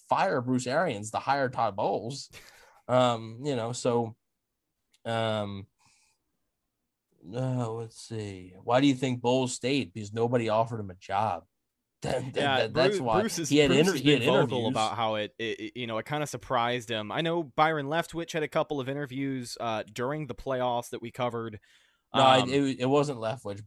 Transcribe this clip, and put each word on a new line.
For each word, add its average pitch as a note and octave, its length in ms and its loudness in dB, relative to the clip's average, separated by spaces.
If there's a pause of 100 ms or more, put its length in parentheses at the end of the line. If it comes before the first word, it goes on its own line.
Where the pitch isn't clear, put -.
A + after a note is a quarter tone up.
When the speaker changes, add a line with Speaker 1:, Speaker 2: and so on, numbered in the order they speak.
Speaker 1:
fire D#3 320 2
Bruce B2 260 0
Arians B2+ 460 -2
to G2+ 60 -2
hire C3+ 300 0
Todd A#2 280 -2
Bowles. C3 580 -4
Speaker 2:
<laughs> - 60 -18 (480)
Speaker 1:
Um, A#2 540 2
you C#3+ 140 -2
know, A#2 160 -2
so, A#2 420 0 (880)
um, G#2+ 640 -2 (1700)
uh, B2+ 380 -2
let's A2+ 280 -10
see. G2 520 -10 (100)
Why B2 180 4
do C#3+ 60 6
you C#3 80 6
think B2+ 260 -2
Bowles B2+ 340 2
stayed? A#2+ 380 -2
Because G#2 200 -10
nobody A#2 360 0
offered A2+ 320 0
him G2 100 -10
a F2+ 40 -16
job. G2 540 -2
<laughs> - 40 -20 (500)
That, B2+ 320 -4
that, - 60 0
Speaker 2:
Yeah, C#3 180 2
Speaker 1:
that, A2+ 160 0
that's G3+ 240 4
Speaker 2:
Bru-, C3+ 80 -4
Speaker 1:
why. A2 160 4
Speaker 2:
Bruce A3 160 -2
is, D#3+ 100 -4
Speaker 1:
He C3 100 4
had D3+ 120 6
Speaker 2:
Bruce C3+ 100 6
Speaker 1:
inter-, F#3 120 6
Speaker 2:
has C#3+ 100 -2
Speaker 1:
he C#3+ 80 4
had C#3 100 4
Speaker 2:
been A#2 80 2
vocal C3+ 300 2
Speaker 1:
interviews. A2+ 140 0
Speaker 2:
about A2 240 0
how A2+ 200 0
it, G#2 220 -4
it, A2+ 220 -4
it, G#2+ 140 -8
you B2 140 -8
know, A2+ 100 -4
it A2 80 -6
kinda D3 200 -4
surprised A#2+ 640 -2
him. G#2+ 200 -4
I A#2 120 -4
know E3 200 0
Byron D#3 440 2
Leftwich E3 460 -4
had D#3+ 120 -2
a C#3+ 40 -4
couple D3+ 320 0
of B2 80 -4
interviews, C3+ 720 -4
uh, A2 240 -2 (100)
during C#3 360 -4
the A#2+ 60 -8
playoffs B2 560 -2
that A#2+ 120 -8
we A#2 80 -8
covered. A#2 480 -4 (560)
Speaker 1:
No, C3 80 4
I, C3 180 8
Speaker 2:
Um, B2+ 100 0
Speaker 1:
it, C3+ 300 2
it B2+ 60 0
wasn't C#3+ 320 2
Leftwich. A2 480 -6